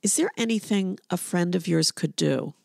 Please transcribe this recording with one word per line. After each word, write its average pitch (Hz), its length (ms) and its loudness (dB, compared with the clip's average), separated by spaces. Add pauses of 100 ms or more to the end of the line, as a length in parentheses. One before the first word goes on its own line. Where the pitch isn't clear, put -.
Is - 160 0
there 349 200 2
anything 202 600 0 (100)
a 180 60 0
friend 175 400 0
of 175 140 -2
yours 160 220 4
could - 260 -4
do 147 360 0 (120)